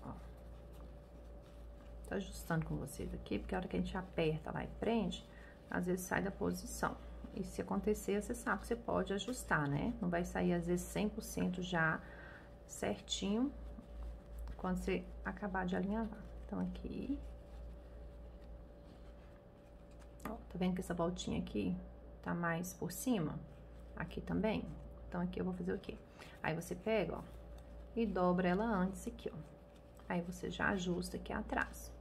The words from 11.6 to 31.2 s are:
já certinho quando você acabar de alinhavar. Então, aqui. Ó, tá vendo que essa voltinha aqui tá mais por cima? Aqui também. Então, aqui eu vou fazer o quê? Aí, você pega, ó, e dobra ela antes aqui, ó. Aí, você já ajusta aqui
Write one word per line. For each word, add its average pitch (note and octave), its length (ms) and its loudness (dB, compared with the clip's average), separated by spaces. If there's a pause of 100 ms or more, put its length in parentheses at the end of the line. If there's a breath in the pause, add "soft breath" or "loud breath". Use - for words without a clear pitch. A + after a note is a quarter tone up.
já E3 360 4 (680 loud breath)
certinho G3+ 840 2 (1080)
quando F#3 180 2
você F3+ 260 2 (220)
acabar F#3+ 400 0
de F3+ 120 2
alinhavar. G#3 500 0 (180)
Então, F#3+ 160 -2
aqui. - 580 -2 (3000)
Ó, A3 60 0
tá - 240 -6
vendo F3+ 160 6
que F#3 60 2
essa F3+ 140 0
voltinha F3 440 2
aqui F3+ 380 2 (460)
tá F3 120 0
mais E3+ 380 2
por - 180 -2
cima? F#3+ 480 2 (560)
Aqui - 280 -4
também. F#3 440 2 (400)
Então, F3 140 -2
aqui F3+ 180 0
eu F3 60 2
vou F#3 80 2
fazer F3+ 220 2
o G3 40 0
quê? - 200 -6 (440 loud breath)
Aí, D#3 120 4
você E3 200 -2
pega, G3+ 440 4
ó, - 40 -4 (720)
e A#3 120 6
dobra F3+ 420 8
ela F#3 160 6
antes F#3+ 420 4
aqui, - 240 -4
ó. - 60 -10 (720)
Aí, F3+ 140 4
você F3+ 280 -2
já F3 200 4
ajusta F3+ 480 2
aqui - 160 -4